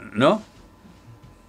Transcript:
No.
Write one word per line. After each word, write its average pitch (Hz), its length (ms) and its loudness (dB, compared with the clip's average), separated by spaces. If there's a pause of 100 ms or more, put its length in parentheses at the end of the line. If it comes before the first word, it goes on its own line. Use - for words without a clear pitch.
(140)
No. 151 300 2 (1080)